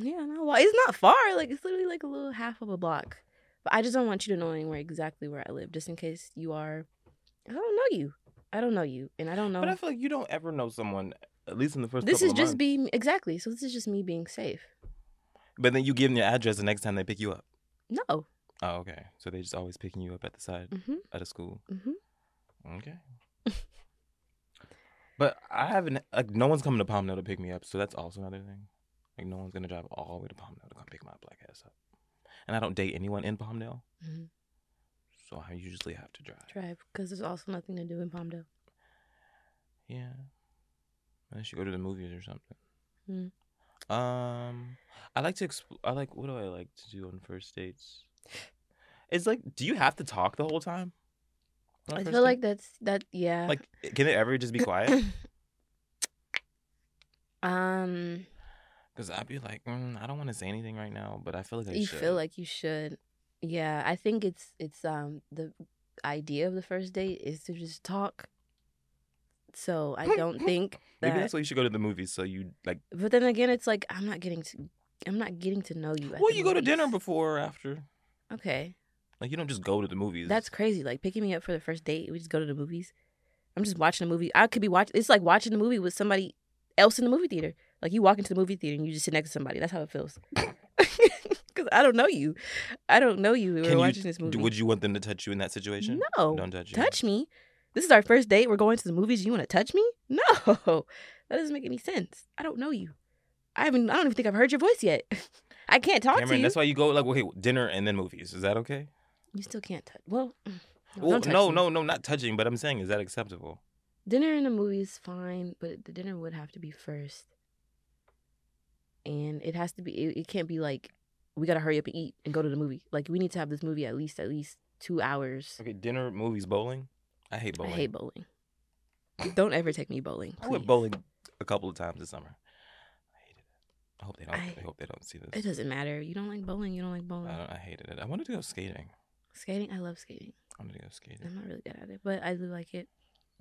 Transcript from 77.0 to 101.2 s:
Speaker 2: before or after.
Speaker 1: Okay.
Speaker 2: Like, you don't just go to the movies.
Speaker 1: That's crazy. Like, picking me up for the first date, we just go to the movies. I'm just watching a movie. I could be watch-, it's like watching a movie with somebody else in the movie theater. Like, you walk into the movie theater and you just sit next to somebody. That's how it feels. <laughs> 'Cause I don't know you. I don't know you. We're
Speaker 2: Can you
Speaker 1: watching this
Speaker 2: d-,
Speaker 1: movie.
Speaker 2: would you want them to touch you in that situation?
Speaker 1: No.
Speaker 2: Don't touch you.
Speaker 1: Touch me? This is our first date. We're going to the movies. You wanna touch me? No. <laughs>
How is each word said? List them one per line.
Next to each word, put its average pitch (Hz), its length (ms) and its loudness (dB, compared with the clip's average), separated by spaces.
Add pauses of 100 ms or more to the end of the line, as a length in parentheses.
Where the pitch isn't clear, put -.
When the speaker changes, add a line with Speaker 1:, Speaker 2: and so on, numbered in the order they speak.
Speaker 2:
before 160 360 0
or - 40 0
after. 147 420 -8 (500)
Speaker 1:
Okay. 175 440 -6 (440)
Speaker 2:
Like, 127 100 -6
you 151 60 -6
don't 160 120 -4
just 113 140 -6
go 98 180 0
to 101 80 -2
the 92 80 -6
movies. 90 320 -4
Speaker 1:
That's 220 200 0
crazy. 208 360 0
Like, 131 180 -6
picking 190 200 -4
me 196 120 -2
up 170 80 -4
for 180 100 -4
the 165 80 -2
first 165 240 -6
date, 156 280 -4
we 165 60 -8
just 165 120 -14
go 160 80 0
to 156 80 0
the 147 80 -4
movies. 165 380 -8 (640)
I'm 196 80 0
just 190 140 -4
watching 170 280 2
a 170 40 0
movie. 170 240 0
I 208 120 10
could 226 160 0
be 208 60 2
watch-, 185 260 6
it's 220 140 4
like 208 140 8
watching 190 300 6
a 214 60 2
movie 226 200 2
with 180 160 -2
somebody 196 400 0 (440)
else 214 200 10
in 247 60 2
the 240 60 4
movie 320 180 2
theater. 165 260 -4 (280)
Like, 165 100 -2
you 220 100 2
walk 202 160 8
into 202 160 -2
the 180 60 2
movie 190 160 2
theater 147 200 -4
and 156 100 -2
you 160 60 -4
just 156 120 -6
sit 160 100 -2
next 156 160 0
to - 40 -12
somebody. 139 260 -4
That's 170 120 -2
how 170 100 -4
it 151 80 -8
feels. 143 280 -8 (180)
<laughs> - 0 - (1200)
'Cause 320 160 -4
I 226 120 10
don't 262 140 10
know 240 120 8
you. 156 260 0 (540)
I 214 100 12
don't 240 200 6
know 202 160 6
you. 202 200 2
We're 160 100 0
Speaker 2:
Can 170 80 6
you 170 60 8
Speaker 1:
watching 180 260 6
this 170 120 -4
Speaker 2:
d-, 170 80 -6
Speaker 1:
movie. 156 140 0
Speaker 2:
would 107 180 4
you 113 80 2
want 110 160 4
them 101 140 2
to 101 60 -2
touch 101 260 -6
you 104 60 -2
in 98 60 -2
that 98 140 -2
situation? 104 480 -4 (160)
Speaker 1:
No. 156 180 4
Speaker 2:
Don't - 160 -4
touch 90 200 -8
you. 107 60 -4
Speaker 1:
Touch 311 280 2
me? 220 240 0 (460)
This 285 100 0
is 349 60 6
our 233 100 12
first 233 300 6
date. 214 180 8
We're 214 80 4
going 214 220 6
to - 60 -6
the 175 100 -2
movies. 208 320 2
You 220 60 2
wanna 196 140 0
touch 202 280 2
me? 415 120 6 (220)
No. 302 140 2 (240)
<laughs> 165 400 6 (420)